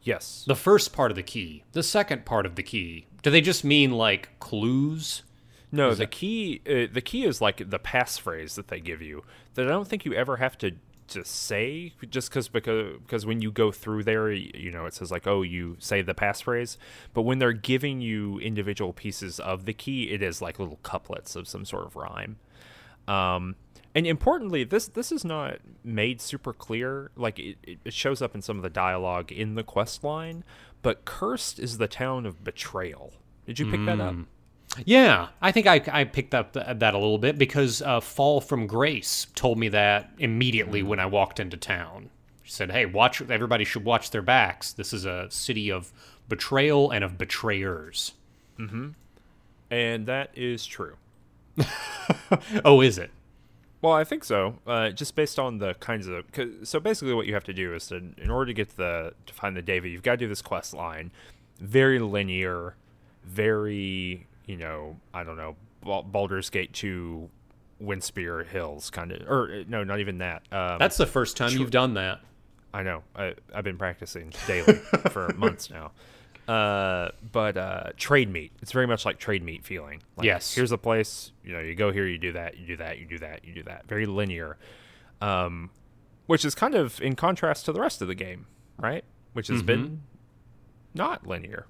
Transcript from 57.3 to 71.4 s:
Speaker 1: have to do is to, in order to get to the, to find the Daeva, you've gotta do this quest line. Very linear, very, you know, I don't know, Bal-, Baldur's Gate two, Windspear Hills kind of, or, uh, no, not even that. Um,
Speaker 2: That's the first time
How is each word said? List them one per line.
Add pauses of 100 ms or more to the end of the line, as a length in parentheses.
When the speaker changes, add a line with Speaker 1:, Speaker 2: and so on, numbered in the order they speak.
Speaker 1:
have
to
do
is
to, (200)
in
order
to
get
to
the, (120)
to
find
the
Daeva,
you've
gotta
do
this
quest
line. (500)
Very
linear, (480)
very, (200)
you
know, (160)
I
don't
know, (280)
Bal-,
Baldur's
Gate
two, (540)
Windspear
Hills
kind
of,
or,
uh,
no,
not
even
that. (100)
Um,
Speaker 2:
That's
the
first
time